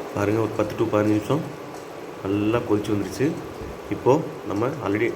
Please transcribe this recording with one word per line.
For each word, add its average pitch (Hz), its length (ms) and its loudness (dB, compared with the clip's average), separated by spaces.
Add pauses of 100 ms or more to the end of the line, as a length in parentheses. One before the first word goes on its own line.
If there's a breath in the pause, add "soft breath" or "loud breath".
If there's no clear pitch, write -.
(140)
பாருங்க, 104 320 4
ஒரு 107 140 -6
பத்து - 180 0
to 117 140 2
பதினஞ்சு 107 240 4
நிமிஷம் 131 260 0 (840)
நல்லா 104 340 2 (100)
கொதிச்சு 104 260 2
வந்துருச்சு. 101 320 0 (720)
இப்போ 120 160 4 (400)
நம்ம 110 180 0 (160)
already 107 300 2